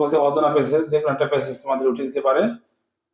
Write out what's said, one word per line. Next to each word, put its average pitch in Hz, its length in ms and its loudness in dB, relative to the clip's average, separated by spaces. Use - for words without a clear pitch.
বলতে 147 140 0
অজানা 147 280 2
প্যাসেজ, 143 360 2
যে 151 100 2
কোনো 151 140 -2
একটা 143 180 0
প্যাসেজ 135 300 -2
তোমাদের 131 280 -2
উঠে 120 180 -4
দিতে 139 180 -4
পারে। 135 160 2